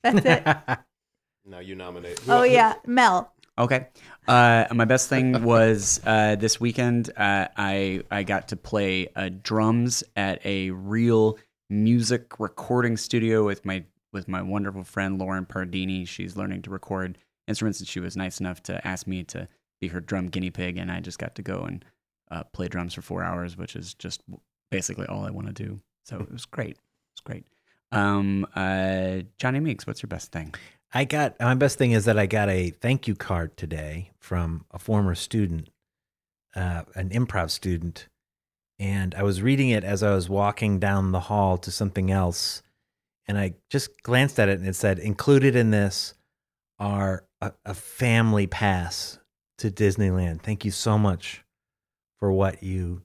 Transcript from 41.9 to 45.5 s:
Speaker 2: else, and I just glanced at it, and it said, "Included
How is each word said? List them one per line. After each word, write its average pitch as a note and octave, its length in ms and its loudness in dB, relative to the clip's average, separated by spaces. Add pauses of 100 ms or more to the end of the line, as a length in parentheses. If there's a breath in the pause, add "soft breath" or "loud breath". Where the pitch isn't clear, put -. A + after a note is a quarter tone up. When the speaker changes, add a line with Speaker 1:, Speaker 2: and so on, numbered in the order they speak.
Speaker 2:
else, F#2 520 0 (640)
and G2+ 100 -2
I F#2+ 180 -2 (140)
just - 360 -4
glanced C3 340 2
at G#2 100 4
it, G2 120 2
and F#2+ 80 -6
it F#2 80 -4
said, G2 240 2
"Included C3 560 4